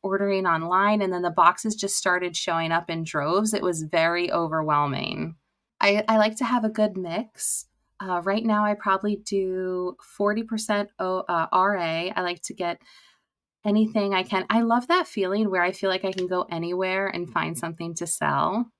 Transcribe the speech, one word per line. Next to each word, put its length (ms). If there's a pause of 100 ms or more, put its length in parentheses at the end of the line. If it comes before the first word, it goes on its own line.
ordering 440
online, 560
and 100
then 100
the 80
boxes 440
just 220
started 400
showing 360
up 160
in 140
droves. 500
It 100
was 200
very 500
overwhelming. 1000 (440)
I, 300
I 80
like 200
to 80
have 200
a 60
good 260
mix. 720 (340)
Uh, 240
right 200
now, 200
I 100
probably 420
do 840
forty 440
percent 460 (100)
O-, 280
uh, 220
R 260
A. 380
I 80
like 200
to 120
get 260 (840)
anything 500
I 80
can. 260
I 140
love 260
that 200
feeling 420
where 120
I 100
feel 180
like 140
I 80
can 160
go 220
anywhere 580
and 200
find 300
something 380
to 100
sell. 720